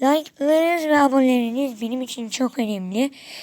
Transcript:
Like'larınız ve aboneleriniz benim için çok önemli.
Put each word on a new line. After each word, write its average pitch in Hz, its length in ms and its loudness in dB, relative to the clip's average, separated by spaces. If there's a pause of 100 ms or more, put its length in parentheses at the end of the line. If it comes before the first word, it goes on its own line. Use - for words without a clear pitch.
Like'larınız 311 840 2
ve 302 120 4
aboneleriniz 254 840 2
benim 233 220 -4
için 247 260 -10
çok 247 300 -4
önemli. 214 520 -2 (320)